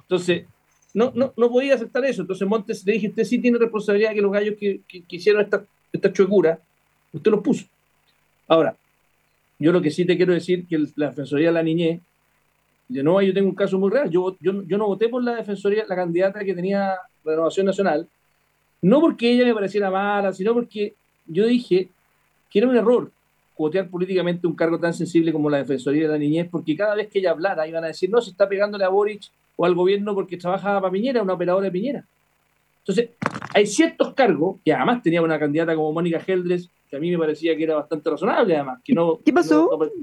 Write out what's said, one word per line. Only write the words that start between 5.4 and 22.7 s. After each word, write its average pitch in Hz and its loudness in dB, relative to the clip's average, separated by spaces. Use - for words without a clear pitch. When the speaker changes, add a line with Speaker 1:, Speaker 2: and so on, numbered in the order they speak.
Speaker 1:
esta, 202 -2
esta 190 0
chuecura, 185 2
usted 156 0
los 208 2
puso". 247 0
Ahora, 160 2
yo 156 2
lo 180 2
que 151 0
sí 175 -2
te 175 2
quiero 175 2
decir 175 -2
que 165 -2
el, 147 -4
la 147 -2
Defensoría 143 -2
de 165 2
la 165 0
Niñez, 165 -2
de 135 -4
nuevo, 185 4
yo 190 2
tengo 196 0
un 175 -2
caso 190 -2
muy 196 0
real. 240 0
Yo, 185 0
yo, 196 -4
yo 170 -4
no 208 0
voté 202 -2
por 247 -4
la 240 -2
Defensoría, 208 -2
la 185 -4
candidata 185 -2
que 190 -2
tenía 190 -2
Renovación 160 0
Nacional, 185 0
no 226 6
porque 262 2
ella 247 4
me 240 4
pareciera 196 -2
mala, 202 0
sino 190 0
porque 214 -4
yo 180 0
dije 214 2
que 202 0
era 233 4
un 254 2